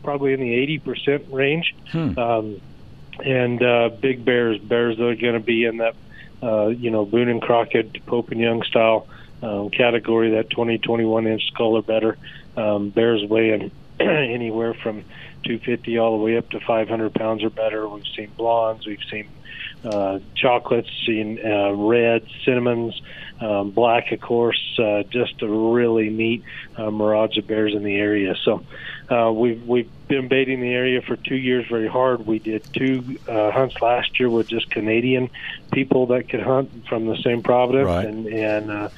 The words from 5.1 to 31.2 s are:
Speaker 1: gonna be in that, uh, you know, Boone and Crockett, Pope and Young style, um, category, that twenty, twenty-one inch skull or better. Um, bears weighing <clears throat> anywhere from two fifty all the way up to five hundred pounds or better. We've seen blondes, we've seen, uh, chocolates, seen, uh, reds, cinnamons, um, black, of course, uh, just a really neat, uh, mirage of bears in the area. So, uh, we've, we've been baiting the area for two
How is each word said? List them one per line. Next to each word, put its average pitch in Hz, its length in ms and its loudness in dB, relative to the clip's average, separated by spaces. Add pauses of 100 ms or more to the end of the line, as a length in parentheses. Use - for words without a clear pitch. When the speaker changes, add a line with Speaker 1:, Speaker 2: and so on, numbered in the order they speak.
Speaker 1:
gonna 117 240 0
be 117 260 2
in 113 120 -2
that, 113 180 0 (460)
uh, 110 260 2
you 120 240 -2
know, 107 140 2
Boone 117 240 -2
and 113 120 0
Crockett, 117 640 0
Pope 120 260 -4
and 113 80 -4
Young 117 240 0
style, 113 440 2 (340)
um, 104 300 -4
category, 113 600 2
that 110 180 0
twenty, 117 280 0
twenty-one 113 500 0
inch 110 200 -2
skull 113 280 2
or 110 80 2
better. 110 340 0 (380)
Um, 104 340 0
bears 113 340 2
weighing 107 480 2 (140)
<clears throat> - 140 -8
anywhere 117 760 0
from 107 300 -6 (380)
two 117 160 -4
fifty 117 380 -2
all 113 200 4
the 104 60 0
way 113 140 2
up 113 140 -4
to 107 80 -8
five 110 280 0
hundred 113 280 -2
pounds 110 280 -2
or 110 60 0
better. 110 400 -4
We've 104 160 -12 (100)
seen 107 220 -10
blondes, 113 480 0
we've 104 140 -8 (100)
seen, 107 180 -8 (560)
uh, 98 360 -2 (160)
chocolates, 123 540 2 (160)
seen, 110 380 -2
uh, 101 280 2
reds, 117 600 2 (140)
cinnamons, 120 560 0 (400)
um, 101 300 0
black, 117 400 4
of 110 100 -4
course, 117 580 0
uh, 104 300 2
just 120 320 -2
a 117 60 -2
really 113 640 2
neat, 113 340 -2 (340)
uh, 107 140 -4
mirage 107 460 2
of 98 100 -4
bears 107 260 0
in 104 100 -2
the 101 120 -2
area. 101 400 2 (100)
So, 107 180 0 (460)
uh, 113 240 4
we've, 117 340 2
we've 120 220 2 (180)
been 135 220 0
baiting 131 320 2
the 123 120 -2
area 127 280 2
for 120 160 -6
two - 180 -4